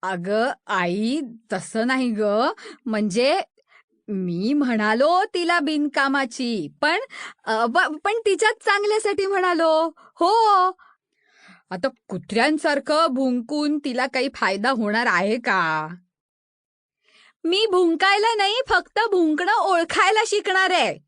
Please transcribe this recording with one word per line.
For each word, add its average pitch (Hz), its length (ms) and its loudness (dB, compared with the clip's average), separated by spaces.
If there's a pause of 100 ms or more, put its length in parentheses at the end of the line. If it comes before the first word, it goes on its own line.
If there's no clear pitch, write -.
"अगं 190 480 -2 (160)
आई, 208 540 -2 (320)
तसं 220 340 -4
नाही 254 240 -2
ग, 208 100 -4 (640)
म्हणजे 220 560 0 (680)
मी 190 460 -2
म्हणालो 254 720 2 (100)
तिला 349 260 0
बिनकामाची, 269 1080 -2 (140)
पण, 320 180 2 (440)
अ, 220 220 0
प-, 302 380 0
पण 403 100 0 (120)
तिच्याच 427 300 2 (100)
चांगल्यासाठी 403 600 0
म्हणालो. 330 720 2
हो, - 340 -2 (1400)
आता 185 180 -6 (200)
कुत्र्यांसारखं 294 1000 0
भुंकून 269 720 -2
तिला 254 280 -4
काही 262 280 -2
फायदा 202 340 -2
होणार 226 360 0
आहे 202 320 0
का?" 165 500 -2 (1600)
"मी 381 280 0
भुंकायला 370 640 2
नाही, 403 200 0 (140)
फक्त 403 300 0 (120)
भुंकणं 349 420 2
ओळखायला 392 760 2
शिकणार 381 420 0
आहे." 269 380 0